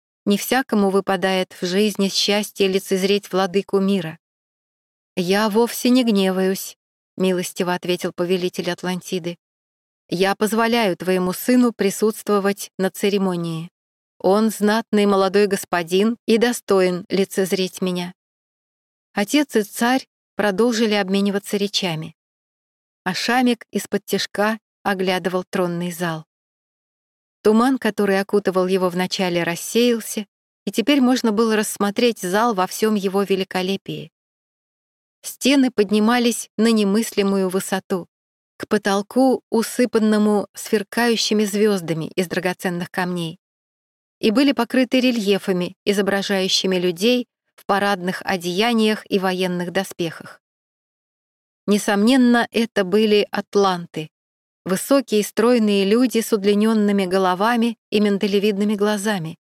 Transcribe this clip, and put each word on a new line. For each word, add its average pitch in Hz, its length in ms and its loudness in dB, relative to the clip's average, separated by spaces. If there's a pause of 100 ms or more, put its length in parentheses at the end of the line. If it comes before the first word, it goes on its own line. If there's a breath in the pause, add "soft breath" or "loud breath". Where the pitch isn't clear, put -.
(240)
Не 202 140 2
всякому 220 520 0
выпадает 190 680 0
в 190 60 -4
жизни 196 420 0
счастье 202 600 -2
лицезреть 196 640 -2
владыку 190 460 -2
мира». 190 400 -2 (960)
«Я 196 320 0
вовсе 233 420 0
не 254 140 4
гневаюсь», 190 720 0 (400)
милостиво 180 580 -2
ответил 180 380 -4
повелитель 180 580 -2
Атлантиды. 175 680 -6 (720)
«Я 185 260 0
позволяю 220 640 0
твоему 185 360 0
сыну 247 400 2
присутствовать 202 1080 -2
на 190 120 0
церемонии. 175 800 -2 (480)
Он 214 320 2
знатный 208 560 0
молодой 196 400 4
господин 185 680 0 (100)
и 226 120 4
достоин 190 720 0
лицезреть 185 720 -2
меня». 180 320 -4 (1040)
Отец 285 420 0
и 220 60 4
царь 247 440 -2 (280)
продолжили 214 600 0
обмениваться 196 600 -2
речами. 170 580 -4 (880)
А 185 100 -4
Шамик 240 560 0
из-под - 340 -4
тишка 208 540 -2 (240)
оглядывал 185 600 -2
тронный 175 480 -4
зал. 165 340 -6 (1160)
Туман, 233 360 2
который 202 420 0
окутывал 190 460 0
его 185 240 0
вначале, 180 520 -2
рассеялся, 220 840 -2 (400)
и 196 60 -4
теперь 285 280 2
можно 240 320 2
было 220 240 2
рассмотреть 214 640 -2
зал 208 340 0
во 185 120 0
всем 214 280 0
его 196 280 0
великолепии. 185 880 -4 (1080)
Стены 262 480 2
поднимались 214 840 0
на 220 140 2
немыслимую 196 800 0
высоту, 190 580 -4 (520)
к - 100 -14
потолку, 214 800 0
усыпанному 214 1040 0
сверкающими 220 920 -2
звездами 190 680 -2
из 180 140 -2
драгоценных 175 640 -4
камней, 175 480 -6 (800)
и 226 100 2
были 277 220 2
покрыты 247 480 0
рельефами, 196 760 0 (100)
изображающими 196 920 0
людей — 180 500 0 (300)
в - 100 -20
парадных 196 580 -2
одеяниях 214 840 0
и 196 80 0
военных 180 540 -2
доспехах. - 680 -6 (1300)
Несомненно, 226 840 4
это 220 320 0
были 208 460 2
атланты — 185 800 -2 (540)
высокие 208 600 0
стройные 214 600 2
люди 226 360 2
с - 120 -4
удлиненными 208 720 2
головами 190 720 0 (140)
и 208 100 2
миндалевидными 208 760 0
глазами. 202 600 -2 (140)